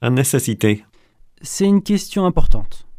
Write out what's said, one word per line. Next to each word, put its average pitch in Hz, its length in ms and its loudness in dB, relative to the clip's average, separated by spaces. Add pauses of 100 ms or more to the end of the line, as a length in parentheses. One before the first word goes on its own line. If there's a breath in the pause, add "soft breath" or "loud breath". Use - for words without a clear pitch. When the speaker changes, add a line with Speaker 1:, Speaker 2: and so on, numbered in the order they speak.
Speaker 1:
a 120 80 -2
nécessité. 120 720 -2 (560)
Speaker 2:
C'est - 240 -6
une 196 180 2
question 196 440 -4
importante. - 600 4 (120)